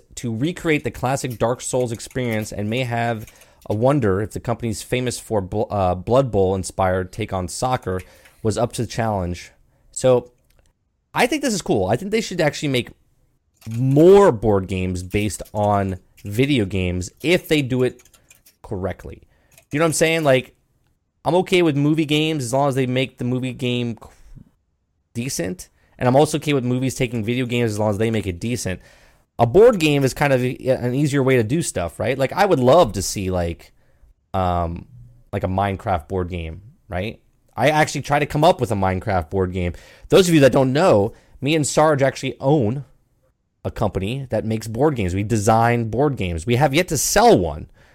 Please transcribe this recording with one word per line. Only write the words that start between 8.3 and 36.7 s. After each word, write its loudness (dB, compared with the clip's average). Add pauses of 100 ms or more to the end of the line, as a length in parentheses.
was -2
up -2
to -6
the -4
challenge. -4 (420)
So 2 (800)
I 2
think -4
this 0
is -2
cool. 0
I 2
think -10
they 0
should -6
actually -2
make -2 (800)
more 6
board 0
games -4
based -4 (100)
on 0 (260)
video 0
games -4 (120)
if 0
they 2
do -2
it -4 (600)
correctly. -10 (460)
You -4
know 2
what 2
I'm 0
saying? 0
Like, 2 (720)
I'm 0
okay 2
with 2
movie 2
games 0
as -6
long 0
as -4
they 0
make -4
the -6
movie -4
game -4
qu-, -20 (1080)
decent. -8 (300)
And 0
I'm 4
also 4
okay -2
with 0
movies -2
taking -4
video -2
games 0
as -6
long 0
as -2
they 0
make -2
it -6
decent. -6 (580)
A 4
board 6
game 2
is 0
kind 0
of 4
a, -4 (120)
an 0
easier 0
way 4
to 4
do -2
stuff, -6
right? -2
Like, -2
I 2
would 2
love 6
to -4
see, -4
like, -4 (600)
um, -2 (460)
like, -4
a -2
Minecraft -2
board -4
game, -10 (260)